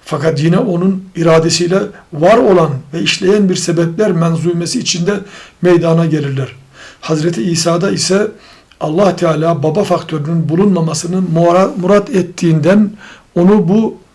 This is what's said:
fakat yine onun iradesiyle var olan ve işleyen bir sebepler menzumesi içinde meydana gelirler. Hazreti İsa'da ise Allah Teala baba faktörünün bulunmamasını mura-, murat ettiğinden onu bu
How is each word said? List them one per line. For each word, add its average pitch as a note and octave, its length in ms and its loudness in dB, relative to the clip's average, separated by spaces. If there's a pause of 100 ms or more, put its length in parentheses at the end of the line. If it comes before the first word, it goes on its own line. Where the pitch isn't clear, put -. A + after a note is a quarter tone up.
fakat C#3+ 380 -2
yine E3+ 160 2
onun F#3+ 460 -2 (120)
iradesiyle E3 600 2 (340)
var E3+ 260 4
olan F3+ 320 4 (240)
ve F3 80 -4
işleyen F#3+ 460 2
bir F#3 60 0
sebepler E3+ 580 -2
menzumesi E3+ 680 -2
içinde F#3 400 -4 (420)
meydana E3 440 2
gelirler. C#3 420 -2 (520)
Hazreti E3 420 -2
İsa'da E3+ 480 -2
ise G3+ 400 -2 (500)
Allah F3+ 360 0
Teala D#3+ 460 0
baba D#3 220 0
faktörünün D#3 640 -2
bulunmamasını F3 760 0
mura-, E3+ 480 2 (100)
murat G3+ 300 0
ettiğinden F3 800 2 (440)
onu F3+ 340 4
bu A3 280 0 (180)